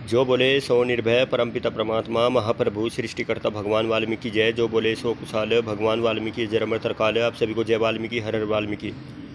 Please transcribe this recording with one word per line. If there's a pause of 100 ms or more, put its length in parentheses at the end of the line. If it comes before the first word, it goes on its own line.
जो
बोले
सो
निर्भय
परमपिता
परमात्मा
महाप्रभु
सृष्टिकर्ता
भगवान
वाल्मीकि
जय।
जो
बोले
सो
कुशाल
भगवान
वाल्मीकि
जय
अमर
तरकाल।
आप
सभी
को
जय
वाल्मीकि,
हर
हर
वाल्मीकि, (440)